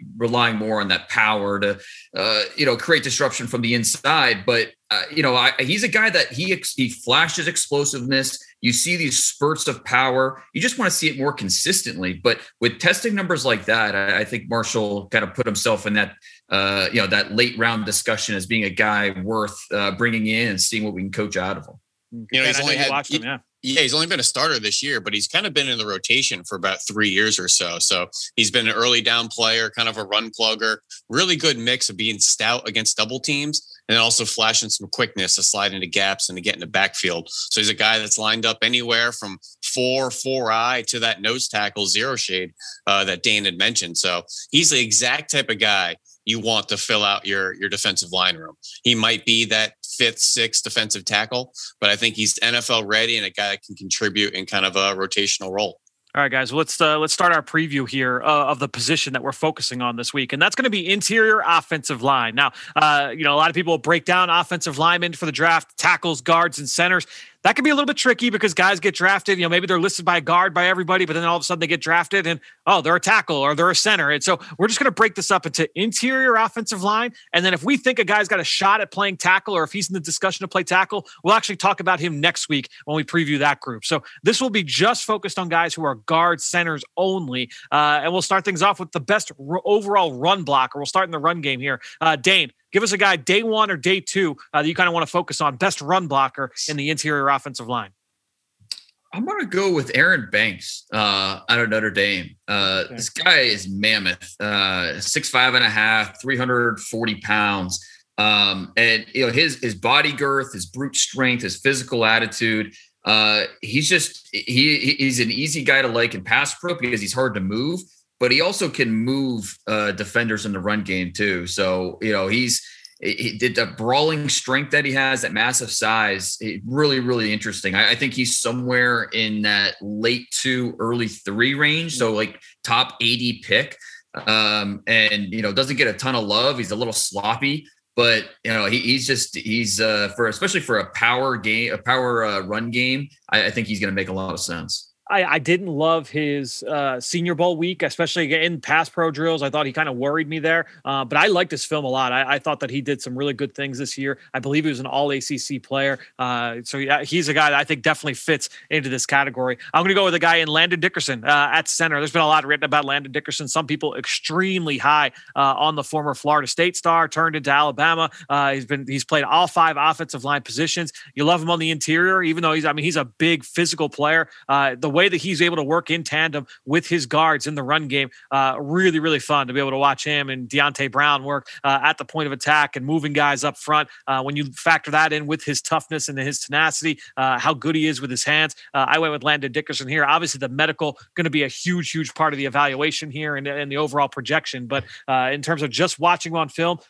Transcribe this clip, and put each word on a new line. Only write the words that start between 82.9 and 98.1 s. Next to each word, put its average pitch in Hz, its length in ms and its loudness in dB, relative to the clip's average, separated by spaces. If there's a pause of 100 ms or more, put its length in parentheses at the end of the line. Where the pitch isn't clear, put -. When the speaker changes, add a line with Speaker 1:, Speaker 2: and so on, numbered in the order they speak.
Speaker 3:
we 156 80 -2
preview 147 340 0
that 139 220 2
group. 117 240 -10
So 151 180 0 (180)
this 226 200 4
will 262 80 0
be 202 140 0
just 160 420 2
focused 196 340 -4
on 180 80 -2
guys 170 260 2
who 160 120 -4
are 135 100 0
guard 160 460 2
centers 165 420 -2 (140)
only. 165 520 -2 (220)
Uh, 147 320 4
and 165 80 0
we'll 185 100 0
start 190 220 0
things 185 180 -2
off 196 200 2
with 175 100 -10
the 170 80 -4
best 196 400 0
r-, 151 240 -6
overall 202 500 2
run 170 300 0
blocker. 135 340 0
We'll 143 100 -6
start 190 180 0
in 170 60 -6
the 160 80 -4
run 165 200 0
game 139 220 -4
here. 135 180 -2 (220)
Uh, 160 160 4
Dane, 170 340 2 (200)
give 202 120 2
us 220 80 0
a 202 60 0
guy 196 180 4
day 180 280 2
one 214 280 2
or 180 60 -4
day 180 220 0
two, 170 380 -2 (160)
uh, 151 80 2
that 151 60 0
you 165 80 -2
kinda 180 160 2
wanna 165 160 0
focus - 340 -4
on, 151 140 0
best 185 260 -2
run 175 260 0
blocker 135 440 0 (160)
in 151 100 -4
the 143 120 -2
interior 147 400 -2
offensive 135 380 -2
line. 113 220 -6 (1200)